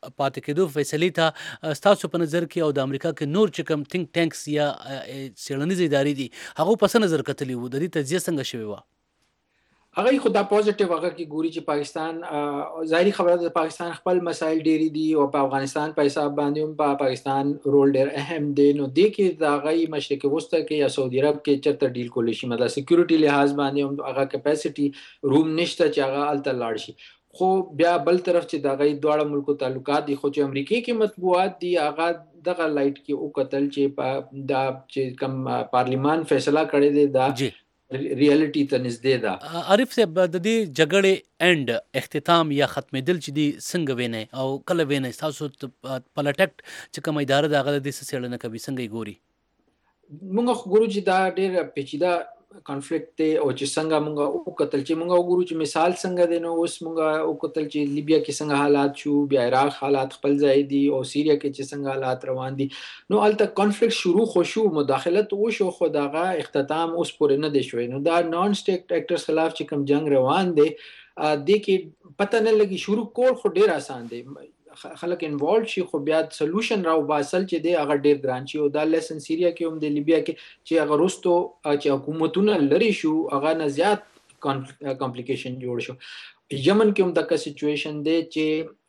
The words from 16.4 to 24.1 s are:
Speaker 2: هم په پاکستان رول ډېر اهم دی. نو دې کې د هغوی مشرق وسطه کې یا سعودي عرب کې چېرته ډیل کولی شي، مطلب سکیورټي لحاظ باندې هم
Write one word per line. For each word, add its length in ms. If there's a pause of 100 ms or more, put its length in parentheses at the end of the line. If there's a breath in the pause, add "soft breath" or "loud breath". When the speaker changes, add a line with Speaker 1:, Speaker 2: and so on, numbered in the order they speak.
Speaker 2:
هم 80 (100)
په 200
پاکستان 500 (120)
رول 320
ډېر 100 (160)
اهم 380
دی. 80 (100)
نو 80
دې 280
کې 260
د 160
هغوی 400
مشرق 380
وسطه 260
کې 240
یا 140
سعودي 260
عرب 160
کې 120 (120)
چېرته 320
ډیل 220
کولی 200
شي، 140
مطلب 240
سکیورټي 480
لحاظ 340
باندې 220
هم 120 (180)